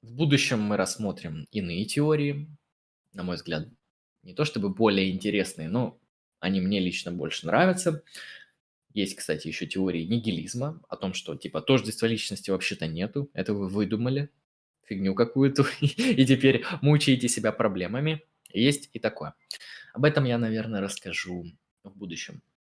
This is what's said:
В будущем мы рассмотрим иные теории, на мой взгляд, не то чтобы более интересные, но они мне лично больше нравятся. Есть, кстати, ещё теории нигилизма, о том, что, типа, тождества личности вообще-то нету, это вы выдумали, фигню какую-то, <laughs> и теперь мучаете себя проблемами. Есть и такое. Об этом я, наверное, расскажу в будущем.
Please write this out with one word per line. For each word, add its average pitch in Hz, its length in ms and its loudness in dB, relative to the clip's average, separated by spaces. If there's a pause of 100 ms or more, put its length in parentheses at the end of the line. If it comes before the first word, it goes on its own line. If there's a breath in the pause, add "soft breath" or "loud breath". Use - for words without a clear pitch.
В 113 120 -18
будущем 135 480 4
мы 104 160 2
рассмотрим 90 720 -2
иные 104 340 -2
теории, 147 600 0 (680)
на - 100 -10
мой 90 120 -4
взгляд, 80 320 -6 (560)
не 90 100 -20
то - 120 0
чтобы 101 240 -2
более 98 420 4
интересные, 92 560 -2
но 113 320 -2 (400)
они 95 220 0
мне 95 180 0
лично 90 320 -4
больше - 340 -6
нравятся. 175 580 2 (880 loud breath)
Есть, 95 220 -2
кстати, 78 320 -4
ещё 80 180 -6
теории 90 400 -2
нигилизма, 113 840 -4
о - 60 -8
том, 92 180 -4
что, - 220 -8
типа, - 260 -8
тождества 110 460 2
личности 107 440 -2
вообще-то 92 360 -2
нету, 98 460 -4
это 95 200 -2
вы 101 140 -2
выдумали, 113 640 0 (560)
фигню 95 280 -2
какую-то, 135 600 4
<laughs> - 80 -6
и 151 440 4
теперь 131 380 6 (180 loud breath)
мучаете 139 460 6
себя 110 240 0
проблемами. 110 720 -2 (300)
Есть 139 400 2
и 113 60 -8
такое. 90 340 -4 (600 loud breath)
Об 127 120 0
этом 147 200 4
я, 120 120 0
наверное, 110 440 -2
расскажу 90 640 -6 (380)
в 196 140 -20
будущем. 160 440 -12 (220)